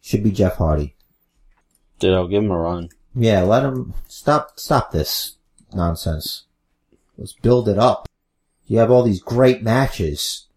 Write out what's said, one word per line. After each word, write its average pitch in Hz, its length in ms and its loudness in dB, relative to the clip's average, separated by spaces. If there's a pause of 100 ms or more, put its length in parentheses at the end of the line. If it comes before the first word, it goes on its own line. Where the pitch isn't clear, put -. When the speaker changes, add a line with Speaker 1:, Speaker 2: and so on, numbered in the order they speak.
Speaker 1:
should - 220 -2
be 107 80 2
Jeff 95 260 0
Hardy. 76 380 -2 (1040)
Speaker 2:
Dude, 92 140 2
I'll 90 140 0
give 101 160 0
him 104 80 0
a 87 60 -2
run. 85 320 -4 (240)
Speaker 1:
Yeah, 110 280 2
let 110 220 4
him, 131 300 -6 (140)
stop, - 520 -2
stop - 320 -2
this - 440 -4 (380)
nonsense. 85 720 -6 (720)
Let's - 160 -16
build 120 360 2
it 95 80 0
up. 117 300 0 (580)
You 110 140 -2
have 113 100 4
all 123 140 6
these 101 180 0
great 123 420 2
matches. 110 920 -2